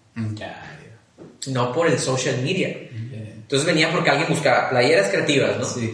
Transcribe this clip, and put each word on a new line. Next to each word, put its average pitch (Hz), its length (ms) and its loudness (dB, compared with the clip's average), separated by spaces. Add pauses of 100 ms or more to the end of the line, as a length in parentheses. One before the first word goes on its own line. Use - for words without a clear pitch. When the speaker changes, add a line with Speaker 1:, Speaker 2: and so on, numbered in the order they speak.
(340)
Speaker 1:
Ya, - 260 -10 (840)
ya. 131 80 -6
Speaker 2:
No 123 200 0
por 165 140 2
el 139 120 4
social 127 440 -2
media. 180 260 -2 (440)
Speaker 1:
Ya. 110 60 -10
Speaker 2:
Entonces 135 480 -4
venía 165 260 2
porque 156 180 2
alguien 147 180 2
buscaba 127 420 2
playeras 147 380 4
creativas, 147 480 2
¿no? - 80 -2
Speaker 1:
Sí, 113 300 -4